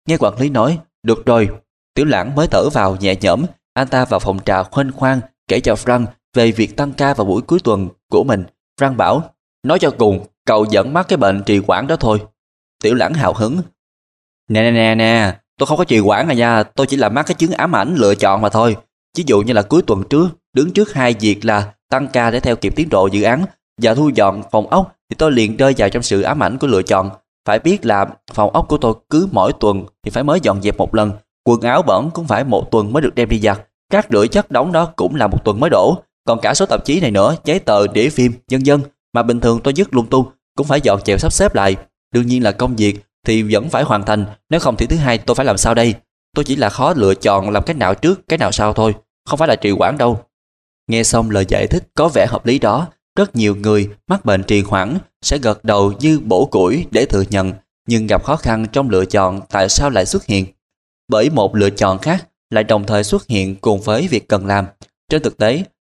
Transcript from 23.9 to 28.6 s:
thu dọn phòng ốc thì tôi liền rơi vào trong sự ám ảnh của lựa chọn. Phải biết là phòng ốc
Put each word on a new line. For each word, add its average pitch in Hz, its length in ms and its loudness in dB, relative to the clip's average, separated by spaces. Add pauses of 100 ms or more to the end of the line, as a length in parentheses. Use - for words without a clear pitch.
thu 147 200 2
dọn 101 360 2
phòng 107 160 0
ốc 185 300 0 (140)
thì - 80 -12
tôi 156 140 2
liền 110 240 2
rơi 135 200 2
vào 101 140 2
trong 120 120 -4
sự 98 200 0
ám 135 200 -2
ảnh 104 160 -2
của 147 80 -2
lựa 101 160 2
chọn. 98 280 0 (340)
Phải 107 140 0
biết 180 280 0
là 101 200 2 (260)
phòng 104 180 0
ốc - 180 -2